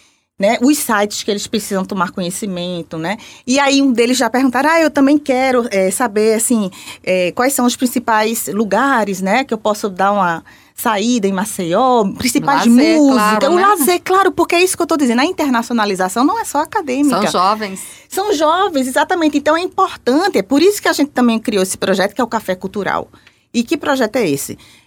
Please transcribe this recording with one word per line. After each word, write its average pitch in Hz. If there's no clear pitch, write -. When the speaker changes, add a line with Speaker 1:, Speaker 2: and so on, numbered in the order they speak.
Speaker 1:
né? 202
Os 285
sites 208
que -
eles 208
precisam 196
tomar 190
conhecimento, 175
né? 165
E 262
aí 277
um 277
deles 240
já 240
perguntaram, 254
"Ah, 330
eu 311
também 294
quero, 254
é, 190
saber, 220
assim, 214
é, 180
quais 254
são 254
os 247
principais 226
lugares, 208
né, 202
que 262
eu 220
posso 208
dar 190
uma 175
saída 220
em 196
Maceió, 208
principais 254
Speaker 2:
Lazer, 277
Speaker 1:
músicas." 277
Speaker 2:
claro, 214
Speaker 1:
O 349
Speaker 2:
né? 359
Speaker 1:
lazer, 349
claro, 370
porque 339
é 349
isso 370
que -
eu 330
tô 330
dizendo, 247
a 285
internacionalização 233
não 415
é 440
só 294
acadêmica. 277
Speaker 2:
São 185
jovens. 196
Speaker 1:
São 403
jovens, 311
exatamente. 311
Então, 302
é 330
importante, 359
é -
por 277
isso 403
que -
a 339
gente 285
também 233
criou 208
esse 190
projeto, 190
que 262
é -
o 240
Café 214
Cultural. 185
E 233
que 311
projeto 269
é 233
esse? 139